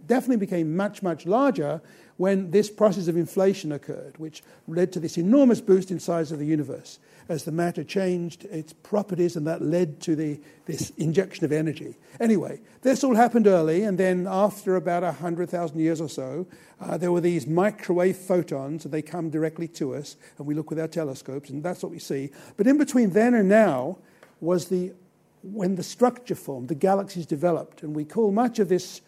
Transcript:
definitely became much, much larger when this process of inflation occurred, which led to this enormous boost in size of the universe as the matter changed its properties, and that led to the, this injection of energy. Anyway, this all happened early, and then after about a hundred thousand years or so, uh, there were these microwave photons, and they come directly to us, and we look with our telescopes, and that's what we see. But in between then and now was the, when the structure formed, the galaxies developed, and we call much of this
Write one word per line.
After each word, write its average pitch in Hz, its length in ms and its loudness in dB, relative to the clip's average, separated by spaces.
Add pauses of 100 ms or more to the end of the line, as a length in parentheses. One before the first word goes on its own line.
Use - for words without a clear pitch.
definitely 233 380 2
became 170 300 -2
much, 196 260 -2
much 170 260 -4
larger 180 540 0 (360)
when 190 340 0
this 202 200 4
process 196 380 2
of 165 80 0
inflation 190 560 0
occurred, - 460 -12
which 156 240 -14 (240)
led 175 260 0
to 175 80 -6
this 156 160 -6
enormous 226 440 6
boost 190 300 4
in 170 100 -4
size 165 320 -2
of 147 80 -8
the 147 40 -4
universe 151 540 -4 (300)
as 165 160 -6
the 151 80 -6
matter 160 320 -2
changed 180 640 -4
its 156 260 -10
properties, 175 640 -2
and 151 100 -4
that - 160 -4
led 160 380 0
to 160 160 -2
the, 147 240 -4 (260)
this 156 320 -6
injection 165 460 -2
of 139 80 -2
energy. 156 440 -4 (220)
Anyway, 220 420 0 (220)
this 262 220 2
all 262 100 2
happened 233 320 4
early, 175 380 4
and 196 120 -2
then 185 320 0
after 190 460 0
about 175 300 0
a 170 80 0
hundred 170 360 -6
thousand 170 300 -6
years 160 220 0
or 156 80 -6
so, 139 380 -8 (340)
uh, 170 180 -6
there 175 140 0
were 175 80 2
these 165 260 0
microwave 185 720 2
photons, 156 680 -2
and 139 80 -10
they 156 100 -4
come 165 280 -8
directly 156 380 -4
to 135 260 -6
us, 147 220 -12 (200)
and 143 100 -12
we 147 80 -4
look 151 140 -6
with 156 120 -6
our 160 80 -4
telescopes, 139 600 -8
and 143 140 -10
that's 180 200 -6
what 170 100 -8
we 170 80 -14
see. 139 300 -6 (260)
But 202 100 2
in 277 100 8
between 247 340 4
then 226 240 6
and 202 140 6
now 185 500 4 (420)
was 175 260 0
the, 180 260 -2 (500)
when 190 340 -2
the - 80 -6
structure 240 520 0
formed, 127 320 -10
the 165 60 -4
galaxies 190 500 0
developed, 160 580 -2
and 151 140 -8
we 151 80 -4
call 208 280 0
much 233 260 0
of 190 100 2
this 180 400 -2